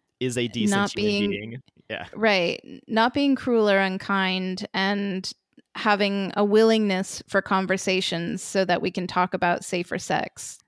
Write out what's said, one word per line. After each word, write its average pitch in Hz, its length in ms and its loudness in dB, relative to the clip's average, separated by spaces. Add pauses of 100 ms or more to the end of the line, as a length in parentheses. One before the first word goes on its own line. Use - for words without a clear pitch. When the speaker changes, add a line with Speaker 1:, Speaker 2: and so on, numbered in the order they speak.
(220)
Speaker 1:
Is 123 160 -2
a 123 100 0
decent 196 300 0
Speaker 2:
not 202 200 0
Speaker 1:
human 208 120 0
Speaker 2:
being 202 200 0
Speaker 1:
being. 214 320 -8 (280)
Yeah. 95 160 -8 (100)
Speaker 2:
Right. 196 460 0 (260)
Not 226 260 2
being 277 220 2
cruel 226 340 2
or 196 80 6
unkind 190 960 -2
and 196 560 -2 (460)
having 196 640 0
a 208 80 4
willingness 214 840 4
for 196 140 0
conversations 185 1000 -2
so 190 220 0
that 180 180 0
we 180 100 -2
can 185 160 -6
talk 180 260 0
about 175 320 0
safer 175 340 -4
sex. - 580 -6 (100)